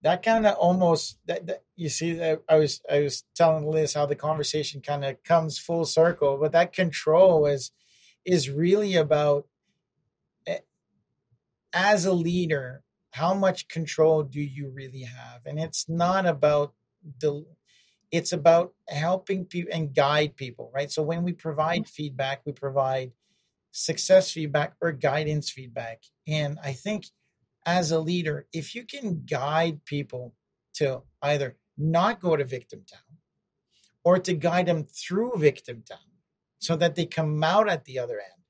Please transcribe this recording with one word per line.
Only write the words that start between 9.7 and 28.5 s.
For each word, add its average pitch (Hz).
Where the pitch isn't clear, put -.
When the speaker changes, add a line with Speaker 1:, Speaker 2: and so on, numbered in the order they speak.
Speaker 1:
eh, -
as 190
a 190
leader, 160
how 165
much 190
control 156
do 143
you 139
really 131
have? 123
And 147
it's 160
not 175
about 147
the, 151
it's 165
about 170
helping 180
people 175
and 151
guide 147
people, -
right? 143
So 156
when 165
we 175
provide 160
Speaker 2:
Mm-hmm. -
Speaker 1:
feedback, 135
we 147
provide 131
success -
feedback 151
or 170
guidance 147
feedback. 117
And 151
I 139
think 202
as 170
a 165
leader, 156